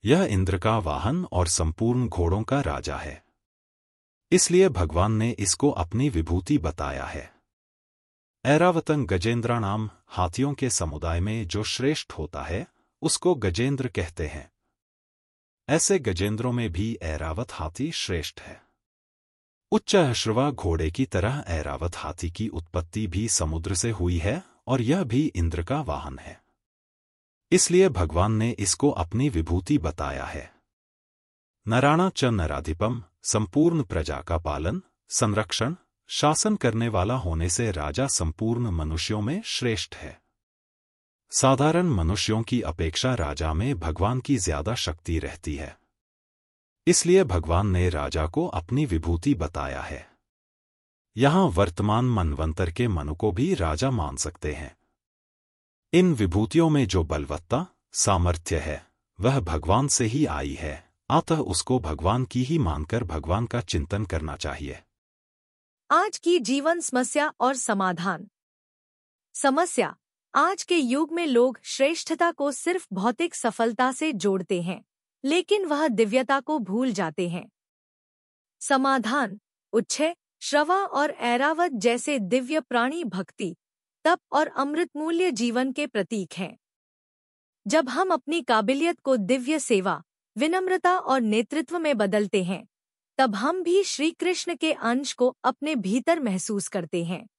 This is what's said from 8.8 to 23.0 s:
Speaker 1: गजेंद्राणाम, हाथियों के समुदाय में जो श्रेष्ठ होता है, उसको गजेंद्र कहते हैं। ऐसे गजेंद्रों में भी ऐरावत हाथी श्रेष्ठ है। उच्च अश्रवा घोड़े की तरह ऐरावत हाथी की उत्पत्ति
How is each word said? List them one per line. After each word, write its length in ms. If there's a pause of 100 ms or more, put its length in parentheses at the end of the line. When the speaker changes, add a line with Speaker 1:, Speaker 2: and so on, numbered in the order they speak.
Speaker 1:
गजेंद्राणाम, 840 (180)
हाथियों 460
के 160
समुदाय 500
में 280
जो 160
श्रेष्ठ 500
होता 300
है, 220 (360)
उसको 340
गजेंद्र 520
कहते 400
हैं। 220 (1160)
ऐसे 320
गजेंद्रों 520
में 200
भी 300
ऐरावत 500
हाथी 400
श्रेष्ठ 500
है। 200 (1120)
उच्च 240
अश्रवा 560
घोड़े 400
की 140
तरह 420
ऐरावत 480
हाथी 360
की 160
उत्पत्ति 600